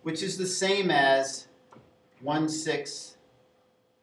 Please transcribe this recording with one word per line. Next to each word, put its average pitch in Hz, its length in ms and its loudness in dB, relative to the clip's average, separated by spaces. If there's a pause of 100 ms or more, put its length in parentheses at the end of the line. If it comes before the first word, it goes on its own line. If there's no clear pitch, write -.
Which 160 200 -6
is 185 160 -4
the 185 80 -2
same 190 460 0
as 135 560 2 (720)
one 151 280 0
sixth - 680 -6 (880)